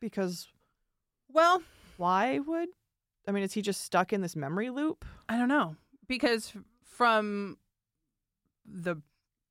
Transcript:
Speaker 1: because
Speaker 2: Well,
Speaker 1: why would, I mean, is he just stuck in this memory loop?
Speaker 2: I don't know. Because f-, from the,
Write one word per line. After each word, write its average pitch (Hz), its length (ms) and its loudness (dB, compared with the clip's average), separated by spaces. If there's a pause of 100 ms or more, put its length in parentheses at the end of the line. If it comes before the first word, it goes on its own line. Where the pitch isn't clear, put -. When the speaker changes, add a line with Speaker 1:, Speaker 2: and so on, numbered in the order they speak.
Speaker 1:
because 190 480 -6 (800)
Speaker 2:
Well, 330 340 6 (320)
Speaker 1:
why 196 440 2
would, 330 280 -2 (580)
I 202 60 -4
mean, 202 120 0
is 190 100 -4
he 214 80 -2
just 196 240 -4
stuck 185 260 2
in 208 80 0
this 180 160 -6
memory 165 340 -4
loop? 294 360 -4 (240)
Speaker 2:
I 226 80 -2
don't 240 100 2
know. 247 300 0 (320)
Because 240 440 0
f-, 196 80 -16 (220)
from 208 760 0 (1080)
the, 175 320 -8 (540)